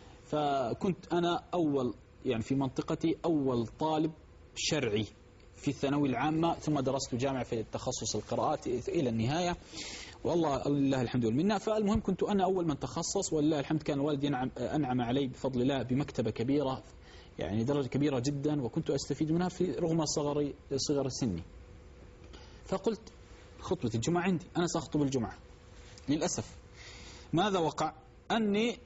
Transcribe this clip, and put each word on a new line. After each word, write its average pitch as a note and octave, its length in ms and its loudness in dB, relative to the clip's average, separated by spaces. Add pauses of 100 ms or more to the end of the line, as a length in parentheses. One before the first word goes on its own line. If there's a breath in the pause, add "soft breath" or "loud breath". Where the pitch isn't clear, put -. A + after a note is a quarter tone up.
(260 loud breath)
فكنت C#3+ 880 -2
أنا F3 300 6 (100)
أول، C#3+ 400 4 (320)
يعني، A#2 160 2
في C3+ 140 2
منطقتي D3+ 720 2
أول C3 420 4
طالب D#3 440 0 (440)
شرعي B2+ 500 2 (500)
في - 120 -4
الثانوية C#3+ 420 2
العامة، D#3 440 2
ثم D3+ 260 0
درست C3+ 360 0
جامعة C3 280 0
في A2+ 200 -2
تخصص A#2 520 -4
القراءات A#2 520 0
إلى B2 420 0
النهاية، D3+ 480 0 (640 loud breath)
والله D3+ 440 2
لله C#3 340 4
الحمد A#2+ 240 0
والمنة. D#3+ 320 2
فالمهم G#3+ 440 2
كنت F#3+ 220 0
أنا G3 200 2
أول F3+ 240 2
من C#3 120 0
تخصص، E3+ 540 -4
ولله D3+ 260 2
الحمد D3+ 240 -2
كان C#3+ 160 0
والدي C#3+ 280 0
ينعم، B2+ 300 0
أنعم B2+ 440 0
علي B2+ 260 0
بفضل C3 340 -2
الله C3 220 2
بمكتبة B2 480 0
كبيرة، C3 520 0 (560 loud breath)
يعني، G#2 240 0
درجة C#3+ 240 0
كبيرة C#3 320 0
جدًا، C#3+ 420 0
وكنت C3 280 -2
أستفيد D3+ 420 -2
منها F3 180 2
في F3+ 220 -2
رغم D#3+ 340 0
صغري، C#3+ 480 0 (220)
صغر C3+ 340 0
سني. F#2+ 340 -2 (1200 loud breath)
فقلت: F#3+ 360 -2 (580 loud breath)
"خطبة B2 360 -2
الجمعة E3+ 280 0
عندي، F3+ 220 0 (120)
أنا F3+ 100 2
سأخطب D#3 340 0
الجمعة." C3 360 0 (720 loud breath)
للأسف - 480 -2 (760 loud breath)
ماذا F#3+ 260 2
وقع؟ D#3 340 0 (380)
أني، A3 400 2 (140)